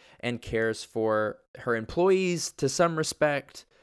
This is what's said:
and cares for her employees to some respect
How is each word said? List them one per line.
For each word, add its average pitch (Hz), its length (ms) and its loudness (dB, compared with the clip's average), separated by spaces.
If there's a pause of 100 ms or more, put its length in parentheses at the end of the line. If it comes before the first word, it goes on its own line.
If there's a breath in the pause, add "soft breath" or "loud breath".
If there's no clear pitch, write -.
(200 soft breath)
and 120 220 -4
cares 113 420 -2
for 107 540 0 (220)
her 120 140 -2
employees 175 800 2
to - 160 -2
some 170 300 2
respect - 680 -2 (180 soft breath)